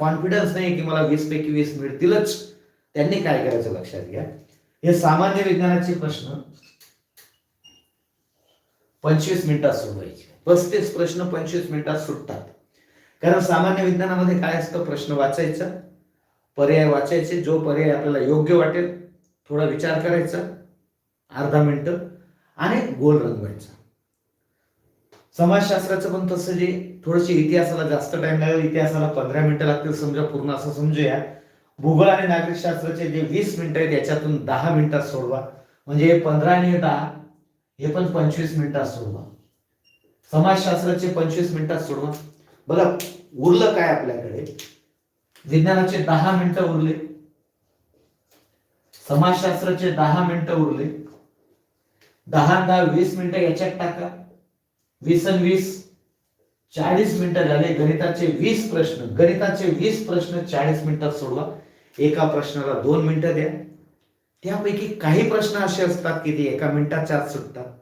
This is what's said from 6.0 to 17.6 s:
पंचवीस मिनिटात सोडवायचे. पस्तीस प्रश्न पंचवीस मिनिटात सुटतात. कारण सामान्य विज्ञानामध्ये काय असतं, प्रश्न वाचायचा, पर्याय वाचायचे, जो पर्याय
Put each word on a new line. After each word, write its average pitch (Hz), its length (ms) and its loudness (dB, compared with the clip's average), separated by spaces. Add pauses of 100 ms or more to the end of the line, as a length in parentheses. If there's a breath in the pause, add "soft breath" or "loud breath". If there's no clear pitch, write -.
पंचवीस 160 420 2
मिनिटात 147 260 2
सोडवायचे. 95 560 -8 (180)
पस्तीस 180 480 2
प्रश्न 170 340 -2
पंचवीस 160 420 -4
मिनिटात 151 280 -4
सुटतात. - 420 -10 (800 soft breath)
कारण 180 180 4
सामान्य 180 440 0
विज्ञानामध्ये 180 540 0
काय 165 160 -2
असतं, 165 300 -4
प्रश्न 147 280 -6
वाचायचा, 151 540 0 (920)
पर्याय 151 260 4
वाचायचे, 151 580 0
जो 156 160 0
पर्याय 156 320 0